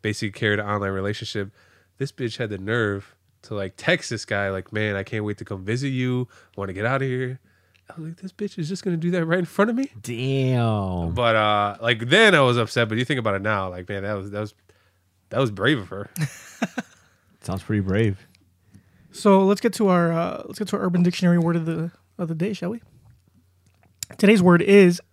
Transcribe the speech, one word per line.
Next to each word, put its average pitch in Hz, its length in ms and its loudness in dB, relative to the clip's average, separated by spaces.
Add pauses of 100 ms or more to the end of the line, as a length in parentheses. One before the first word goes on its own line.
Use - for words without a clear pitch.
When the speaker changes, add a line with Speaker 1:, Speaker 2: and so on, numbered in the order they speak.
Speaker 1:
basically 107 300 -6
carried 104 280 0
an 104 80 -6
online 101 260 -2
relationship. 101 580 -6 (460)
This 139 140 -6
bitch 117 260 -8
had 113 120 -6
the 101 80 -8
nerve 101 580 -4 (280)
to, 110 120 -12
like, 98 220 -8
text - 320 -2
this 117 160 -8
guy, 101 240 -2
like, 95 240 -8
"Man, 107 220 -2
I 98 80 -4
can't 107 220 -6
wait 104 120 -6
to - 80 -14
come 95 180 -10
visit 123 260 -4
you. 127 380 -2 (300)
Wanna 98 160 -6
get 101 120 -4
out 135 160 0
of 135 60 -4
here?" 127 320 -6 (500)
I - 100 -20
was 160 100 -12
like, 165 120 -16
"This 190 100 -14
bitch - 280 -10
is 156 100 -6
just 190 140 -8
gonna 175 140 -2
do 170 140 -2
that 175 140 0
right 170 140 0
in 175 60 -2
front 214 260 0
of 226 60 -2
me?" 269 140 -4 (100)
Speaker 2:
Damn. 117 1120 0
Speaker 1:
But, 117 220 2
uh, 104 460 2
like, 117 280 0
then 202 260 8
I 147 60 6
was 123 160 4
upset, 117 320 0
but 110 80 -2
you 123 80 0
think 139 140 -2
about 107 160 0
it 98 60 -4
now, 98 280 -2
like, 90 200 -12
man, 98 140 -6
that 104 100 -4
was, 98 180 -8
that 104 100 -6
was, 107 120 -8 (760)
that 110 100 -4
was 127 120 0
brave 113 280 0
of 92 100 -10
her. 98 200 -10 (680)
<laughs> - 680 -18
Speaker 2:
Sounds 95 220 -8
pretty 104 180 -2
brave. 98 460 0 (840)
Speaker 3:
So 196 340 4
let's 202 160 2
get 220 120 0
to 208 140 0
our, 175 240 2
uh, 170 340 -4
let's - 140 -16
get 208 100 -6
to 202 80 -4
our 190 60 -4
Urban 175 200 2
Dictionary 175 360 2
word 170 160 0
of 160 100 -2
the, 165 260 -4 (260)
of 175 100 -6
the 165 80 -6
day, 196 180 -4
shall 180 160 -8
we? 233 120 -10 (1400)
Today's 202 260 6
word 175 180 8
is 190 400 6 (120)